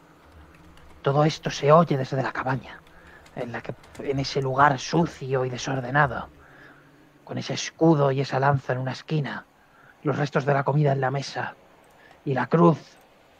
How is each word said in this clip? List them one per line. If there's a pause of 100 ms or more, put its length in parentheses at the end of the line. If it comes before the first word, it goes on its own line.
(1000)
Todo
esto
se
oye
desde
la
cabaña, (560)
en
la
que, (260)
en
ese
lugar
sucio
y
desordenado, (960)
con
ese
escudo
y
esa
lanza
en
una
esquina, (580)
los
restos
de
la
comida
en
la
mesa, (680)
y
la
cruz, (600)